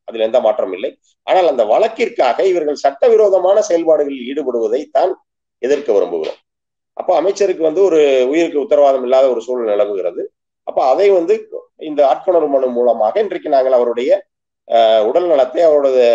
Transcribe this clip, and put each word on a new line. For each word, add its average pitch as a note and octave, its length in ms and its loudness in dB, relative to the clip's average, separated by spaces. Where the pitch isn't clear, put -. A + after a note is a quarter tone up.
அதில் A2 220 -6
எந்த A#2+ 140 0
மாற்றமும் G#2+ 340 -2
இல்லை. A2 180 -8
ஆனால் F3 200 2
அந்த B2+ 180 0
வழக்கிற்காக E3 760 0
இவர்கள் E3 400 -2
சட்டவிரோதமான G3 800 2
செயல்பாடுகளில் D3+ 640 0
ஈடுபடுவதை B2+ 540 -4
தான் C#4 220 0
எதிர்க்க C#3 320 -2
விரும்புகிறோம். F2 460 -4
அப்ப - 180 -2
அமைச்சருக்கு F#3 480 -2
வந்து D#3 200 -2
ஒரு E3 160 2
உயிருக்கு D#3 320 -2
உத்தரவாதம் C#3 440 2
இல்லாத C3 260 2
ஒரு A#2 120 -2
சூழல் A#2+ 300 -4
நிலவுகிறது. G2+ 520 -4
அப்ப - 180 -4
அதை D3 240 2
வந்து F#3 260 2
இந்த D3+ 300 -4
ஆட்கொணர்வு D#3 420 0
மனு C3+ 180 0
மூலமாக A#2 520 0
இன்றைக்கு F3 300 -6
நாங்கள் C3 280 2
அவருடைய A#2+ 340 -2
அஹ், A2 340 4
உடல் E3 220 0
நலத்தை, C#3+ 340 0
அவரோட D3 260 4